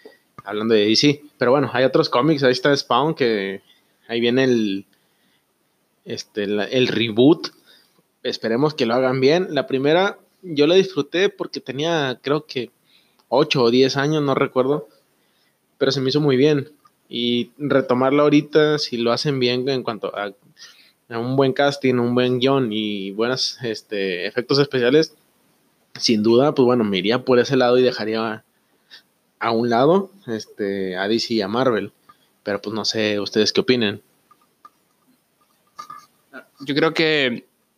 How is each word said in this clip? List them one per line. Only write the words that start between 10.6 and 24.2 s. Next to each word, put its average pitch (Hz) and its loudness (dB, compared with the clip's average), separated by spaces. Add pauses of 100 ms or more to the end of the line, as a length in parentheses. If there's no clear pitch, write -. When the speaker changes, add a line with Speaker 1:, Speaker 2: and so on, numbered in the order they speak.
Speaker 1:
la 170 4
disfruté 185 0
porque 165 -10
tenía, 139 -4
creo 151 -4
que 120 -10 (560)
ocho 143 2
o 117 4
diez 131 2
años, 147 -2
no 139 0
recuerdo, 135 -2 (920)
pero 135 0
se 135 -4
me 131 -2
hizo 139 0
muy 143 2
bien. 139 2 (360)
Y 120 -4
retomarla 135 2
ahorita, 151 2
si - -8
lo 117 0
hacen 135 -2
bien 123 0
en 131 -4
cuanto 101 -8
a, 101 -6 (800)
a 117 -8
un 127 -4
buen 135 2
casting, 139 0
un 123 0
buen 123 0
guión 131 0
y 104 -4
buenos, 117 -4
este, 98 -6